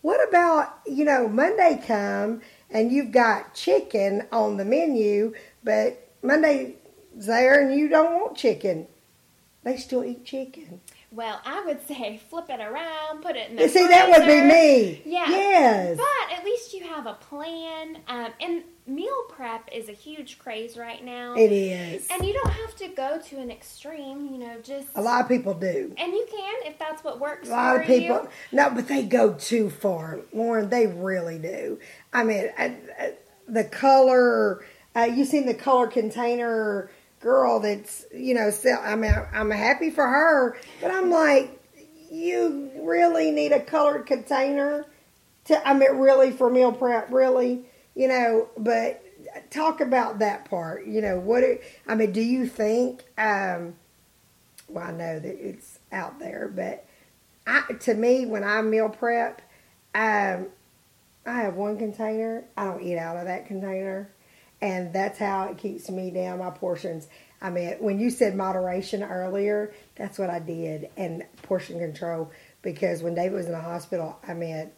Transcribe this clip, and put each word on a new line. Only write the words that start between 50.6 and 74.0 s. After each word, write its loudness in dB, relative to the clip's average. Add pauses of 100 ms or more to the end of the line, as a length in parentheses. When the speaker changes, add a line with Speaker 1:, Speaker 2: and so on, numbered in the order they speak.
Speaker 1:
You -2
know, -2
what 2
it, 0 (240)
I -4
mean, 0
do 0
you 0
think, -2 (140)
um, -2 (920)
well, -10
I -10
know -8
that -12
it's -16 (140)
out -10
there, -10
but -10 (600)
I, -2
to 0
me, 2
when -6
I 0
meal 0
prep, -4 (520)
um, -2 (800)
I -4
have -4
one -4
container. -6 (100)
I -8
don't -8
eat -6
out -8
of -10
that -8
container. -8 (520)
And -6
that's -4
how -4
it -12
keeps -10
me -8
down, -6
my -8
portions. -8 (320)
I -8
mean, -6
when -2
you 0
said 0
moderation -4
earlier, -4 (220)
that's -12
what -4
I -6
did, -10
and -8 (180)
portion -6
control, -8 (300)
because -4
when -4
David -2
was -6
in -8
the -8
hospital, -8